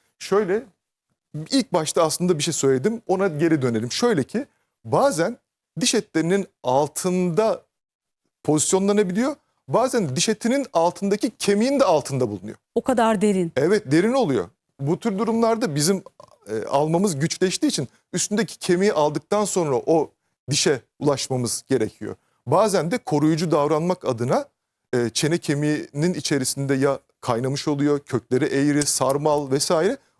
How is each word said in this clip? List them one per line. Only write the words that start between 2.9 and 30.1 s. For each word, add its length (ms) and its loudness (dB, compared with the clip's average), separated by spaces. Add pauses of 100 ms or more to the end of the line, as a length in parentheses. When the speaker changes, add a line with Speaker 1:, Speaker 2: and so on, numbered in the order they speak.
Speaker 1:
Ona 220 0
geri 340 0
dönelim. 300 -2
Şöyle 300 2
ki, 240 -6 (380)
bazen 540 0 (420)
diş 140 0
etlerinin 520 0 (160)
altında 1000 0 (800)
pozisyonlanabiliyor. 960 0 (320)
Bazen 480 0
diş 120 -2
etinin 440 0
altındaki 580 0
kemiğin 500 0
de 40 6
altında 440 0
bulunuyor. 280 -10 (180)
Speaker 2:
O 80 -2
kadar 380 2
derin. 360 2
Speaker 1:
Evet, 300 2
derin 260 2
oluyor. 360 0 (320)
Bu 180 -2
tür 200 -2
durumlarda 560 0
bizim, 280 0 (460)
e, 160 -6
almamız 540 0
güçleştiği 500 0
için 200 -2 (240)
üstündeki 460 -2
kemiği 340 2
aldıktan 520 0
sonra 320 -2
o 340 2 (400)
dişe 300 0 (180)
ulaşmamız 720 -2
gerekiyor. 480 -2 (300)
Bazen 440 2
de 80 -2
koruyucu 520 0
davranmak 540 0
adına, 440 -2 (460)
e, 160 0
çene 280 -2
kemiğinin 760 -2
içerisinde 600 -2
ya 260 0 (200)
kaynamış 480 -2
oluyor, 300 0
kökleri 460 -2
eğri, 420 0
sarmal 640 0
vesaire. 460 0 (240)